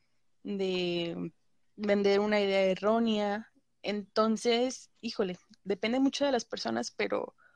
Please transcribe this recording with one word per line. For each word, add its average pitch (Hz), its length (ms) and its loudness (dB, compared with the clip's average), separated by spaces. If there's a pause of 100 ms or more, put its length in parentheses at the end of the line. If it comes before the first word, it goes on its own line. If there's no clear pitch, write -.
(440)
de 180 880 -2 (440)
vender 202 460 2
una 214 180 2
idea 196 240 2
errónea. 208 880 0 (300)
Entonces, 220 1080 0 (120)
híjole, 196 360 -4 (260)
depende 220 360 -2
mucho 277 260 2
de 285 60 2
las 233 140 0
personas, 233 460 -4
pero - 440 -4 (200)